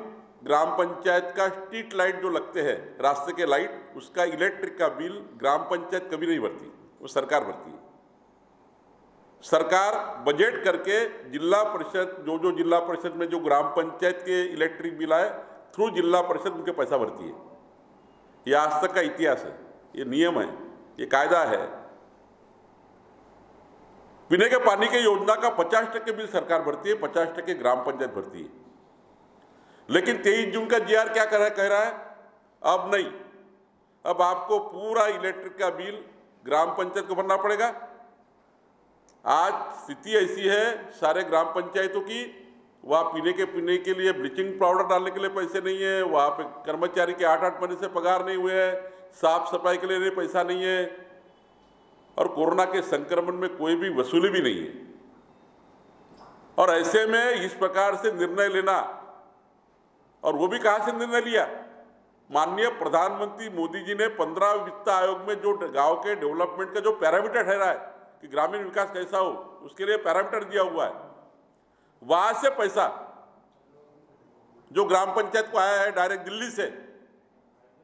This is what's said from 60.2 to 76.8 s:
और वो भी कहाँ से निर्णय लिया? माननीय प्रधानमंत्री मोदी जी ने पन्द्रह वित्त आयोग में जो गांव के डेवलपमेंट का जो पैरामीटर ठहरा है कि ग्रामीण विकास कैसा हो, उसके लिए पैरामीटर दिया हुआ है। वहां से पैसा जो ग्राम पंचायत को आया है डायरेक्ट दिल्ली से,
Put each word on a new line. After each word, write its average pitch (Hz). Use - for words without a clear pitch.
और 156
वो 165
भी 226
कहाँ 220
से 240
निर्णय 233
लिया? 226
माननीय 175
प्रधानमंत्री 196
मोदी 170
जी 190
ने 214
पन्द्रह 190
वित्त 202
आयोग 185
में 202
जो 202
गांव 143
के 208
डेवलपमेंट 175
का 208
जो 214
पैरामीटर 208
ठहरा 196
है 160
कि -
ग्रामीण 160
विकास 196
कैसा 185
हो, 185
उसके 185
लिए 214
पैरामीटर 208
दिया 196
हुआ 165
है। -
वहां 175
से 269
पैसा 202
जो 196
ग्राम 185
पंचायत 214
को 226
आया 196
है 202
डायरेक्ट 185
दिल्ली 214
से, 214